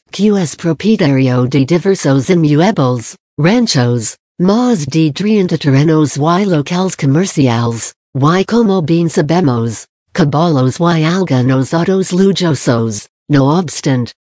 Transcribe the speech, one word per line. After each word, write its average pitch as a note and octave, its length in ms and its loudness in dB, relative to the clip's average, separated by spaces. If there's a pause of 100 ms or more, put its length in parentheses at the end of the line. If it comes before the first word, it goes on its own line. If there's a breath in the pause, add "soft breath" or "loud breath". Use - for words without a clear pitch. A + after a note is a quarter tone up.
(100)
que G3+ 180 0
es F#3+ 280 0
propietario C#3 880 0
de C3+ 180 0
diversos D#3 640 0
inmuebles, D3+ 880 0 (220)
ranchos, C#3+ 800 0 (220)
más G#3 460 0
de D#3 260 0
treinta F#3+ 440 0
terrenos D3+ 600 2
y E3+ 300 0
locales F3 500 -2
comerciales, C3 960 0 (220)
y D#3+ 300 0
como G3+ 380 0
bien E3+ 260 0
sabemos, C#3 800 0 (240)
caballos C#3+ 680 0
y E3+ 240 2
algunos C3+ 680 0
autos F3+ 400 0
lujosos. D3+ 960 0 (220)
No C#3+ 280 2
obstante, C3+ 540 -2 (140)